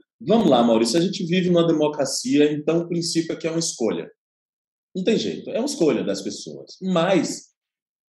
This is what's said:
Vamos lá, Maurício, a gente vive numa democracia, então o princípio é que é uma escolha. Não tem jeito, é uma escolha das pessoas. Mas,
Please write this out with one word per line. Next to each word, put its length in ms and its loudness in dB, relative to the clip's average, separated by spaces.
Vamos 280 4
lá, 120 6
Maurício, 360 4
a 40 4
gente 240 -2
vive 240 0
numa 160 4
democracia, 840 2
então 280 -2
o 100 -6
princípio 420 -4
é 60 -6
que 100 -6
é 40 -4
uma 80 -4
escolha. 520 -4
Não 100 -6
tem 140 2
jeito, 340 -6
é 80 -2
uma 60 -2
escolha 380 0
das 180 -4
pessoas. 600 -14
Mas, 680 0